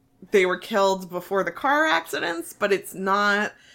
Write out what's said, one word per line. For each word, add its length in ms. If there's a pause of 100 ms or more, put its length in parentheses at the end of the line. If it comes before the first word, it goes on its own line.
(300)
they 160
were 100
killed 540
before 340
the 80
car 340
accidents, 680
but 180
it's 220
not, 580 (220)